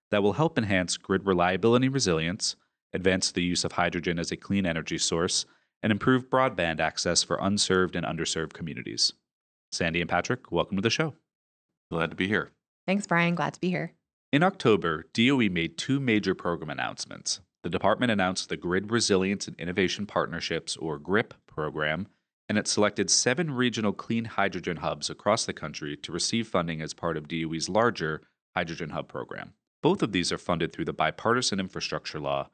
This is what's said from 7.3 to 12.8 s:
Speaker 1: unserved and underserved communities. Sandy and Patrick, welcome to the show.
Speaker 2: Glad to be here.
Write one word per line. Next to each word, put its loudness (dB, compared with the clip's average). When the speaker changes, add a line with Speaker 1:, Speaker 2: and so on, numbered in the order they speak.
Speaker 1:
unserved 2
and -2
underserved -4
communities. -4
Sandy 0
and 0
Patrick, -2
welcome 2
to -2
the 4
show. 0
Speaker 2:
Glad 0
to -8
be 0
here. 0